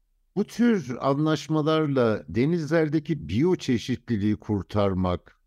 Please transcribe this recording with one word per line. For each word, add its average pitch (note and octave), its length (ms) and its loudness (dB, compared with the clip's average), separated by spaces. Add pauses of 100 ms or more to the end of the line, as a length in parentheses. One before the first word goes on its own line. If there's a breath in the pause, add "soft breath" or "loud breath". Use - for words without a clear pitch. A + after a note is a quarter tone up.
(360)
Bu G#3 100 -2
tür G#3 540 0
anlaşmalarla D3 1300 0
denizlerdeki D3+ 1040 0
biyoçeşitliliği A#2 1080 0
kurtarmak, F#2+ 1120 -2